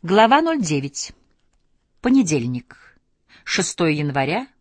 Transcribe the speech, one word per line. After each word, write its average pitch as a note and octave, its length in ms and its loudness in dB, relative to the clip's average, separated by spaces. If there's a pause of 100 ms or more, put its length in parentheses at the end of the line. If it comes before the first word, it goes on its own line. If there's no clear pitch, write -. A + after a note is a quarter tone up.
Глава A3 400 4
ноль D#4+ 200 -2
девять. C#3+ 480 -6 (880)
Понедельник. D3+ 960 -2 (460)
Шестое E3 560 -2
января. D3 480 -2 (140)